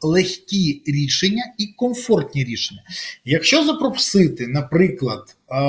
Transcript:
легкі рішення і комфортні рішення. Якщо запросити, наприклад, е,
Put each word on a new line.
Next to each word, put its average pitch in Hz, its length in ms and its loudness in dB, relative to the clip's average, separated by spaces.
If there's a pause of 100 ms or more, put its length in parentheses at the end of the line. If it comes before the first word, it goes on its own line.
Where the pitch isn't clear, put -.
легкі 175 840 0
рішення 151 560 0 (160)
і 208 80 -4
комфортні 226 800 -2
рішення. 117 380 -8 (420)
Якщо 165 400 2
запросити, 196 800 2
наприклад, 135 920 -2 (160)
е, - 20 -8 (140)